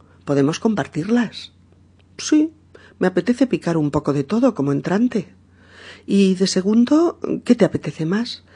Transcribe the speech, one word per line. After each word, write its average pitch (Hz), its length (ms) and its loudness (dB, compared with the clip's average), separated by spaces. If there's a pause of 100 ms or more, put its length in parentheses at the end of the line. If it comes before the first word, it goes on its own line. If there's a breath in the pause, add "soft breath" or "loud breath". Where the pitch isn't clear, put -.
(240 soft breath)
Podemos 143 360 0
compartirlas. 214 920 -4 (680)
Sí, 311 340 0 (460 loud breath)
me 180 100 2
apetece 180 380 0
picar 170 300 -2
un 151 140 0
poco 147 220 0
de 139 120 -2
todo 233 300 0
como 139 180 -2
entrante. 180 640 -2 (720 loud breath)
¿Y 196 280 4
de 185 120 0
segundo, 233 720 2 (260)
qué 247 100 4
te 214 100 2
apetece - 420 -4
más? 214 380 -6 (120 loud breath)